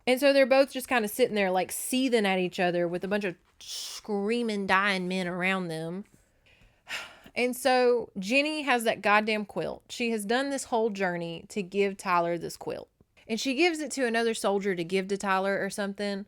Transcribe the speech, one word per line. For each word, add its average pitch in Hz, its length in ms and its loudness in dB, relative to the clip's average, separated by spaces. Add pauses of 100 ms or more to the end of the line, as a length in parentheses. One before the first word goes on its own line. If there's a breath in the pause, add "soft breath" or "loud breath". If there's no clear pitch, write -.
And 247 140 2
so 277 120 6
they're 277 140 6
both 269 260 6
just 254 160 -8
kinda 240 200 2
sitting 220 280 0
there, 196 160 2
like, 185 200 0
seething 247 540 0
at 190 140 2
each 180 200 -2
other 175 280 2
with 175 160 -4
a 190 40 -8
bunch 208 180 -2
of 175 100 -4 (240)
screaming, 208 1080 -4
dying 190 400 2
men 185 200 -2
around 185 400 0
them. 165 380 -6 (1300 loud breath)
And 247 200 0
so 247 640 4
Jenny 277 460 0
has 247 220 2
that 208 160 0
goddamn 214 440 2
quilt. - 440 -6
She 233 220 -4
has 214 140 -4
done 254 240 0
this 269 160 -4
whole 226 240 0
journey 175 600 -4
to 214 120 -6
give 196 360 -2
Tyler 175 400 2
this 165 200 -8
quilt. - 320 -10 (380 soft breath)
And 220 120 -4
she 269 140 -2
gives 320 260 2
it 285 120 -6
to 262 160 -2
another 226 260 0
soldier 202 400 0
to 175 100 -4
give 190 260 -2
to 196 80 -2
Tyler 196 440 0
or 196 80 -4
something. 202 580 -6